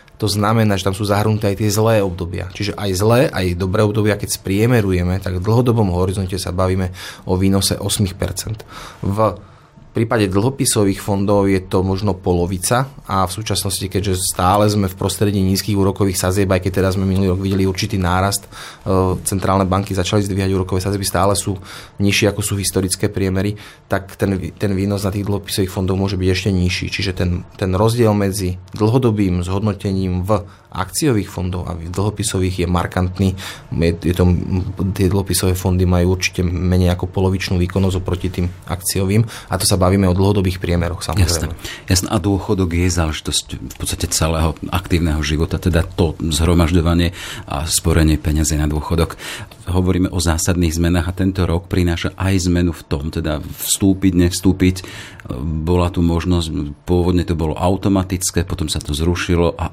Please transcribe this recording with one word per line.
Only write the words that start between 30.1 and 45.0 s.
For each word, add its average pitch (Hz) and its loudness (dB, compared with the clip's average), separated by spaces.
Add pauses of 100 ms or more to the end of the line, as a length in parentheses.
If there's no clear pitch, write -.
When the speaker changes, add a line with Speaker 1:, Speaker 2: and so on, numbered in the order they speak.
Speaker 1:
v 95 0 (240)
akciových 107 -2
fondov 90 -6
a 85 -6
v 82 -10
dlhopisových 95 -2
je 82 -2
markantný. 90 0 (400)
Je, 82 2
je 87 0
to, 90 2 (720)
tie 92 2
dlhopisové 92 0
fondy 90 2
majú 90 4
určite 92 -2
menej 90 2
ako 90 -4
polovičnú 95 0
výkonnosť 92 0
oproti 87 -4
tým 90 -2
akciovým 95 0 (240)
a 95 -2
to - -2
sa 104 2
bavíme 92 4
o 90 4
dlhodobých 95 2
priemeroch, 85 -2
samozrejme. 80 0
Speaker 2:
Jasné, - -8
jasné. 90 0
A 95 -2
dôchodok 95 0
je 87 2
záležitosť 82 -2 (140)
v 64 -12
podstate - -4
celého 80 2 (160)
aktívneho 82 0